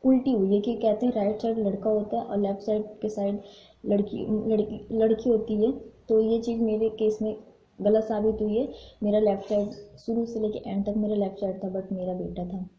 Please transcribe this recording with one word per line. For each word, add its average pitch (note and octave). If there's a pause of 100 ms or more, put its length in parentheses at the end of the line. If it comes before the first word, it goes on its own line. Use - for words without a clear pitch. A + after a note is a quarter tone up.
उल्टी C4
हुई G3
है G#3
कि A#3
कहते A3
हैं A#3+
राइट G#3+
साइड A3+
लड़का G3+
होता G#3
है -
और -
लेफ्ट G3+
साइड G#3+
के -
साइड G3+ (460)
लड़की, G#3
लड़की, A3
लड़की A3
होती G#3+
है। B3+ (360)
तो A3
ये A3+
चीज़ A3+
मेरे A3
केस G#3+
में G#3+ (440)
गलत G#3+
साबित G#3+
हुई G#3+
है। C#4+ (300)
मेरा G#3
लेफ्ट G3+
साइड G#3 (280)
शुरू A#3
से A3+
लेके G#3+
एंड G3+
तक G#3
मेरा G#3+
लेफ्ट G3
साइड F#3+
था, F#3+
but F#3+
मेरा F#3
बेटा F3+
था F3+ (160)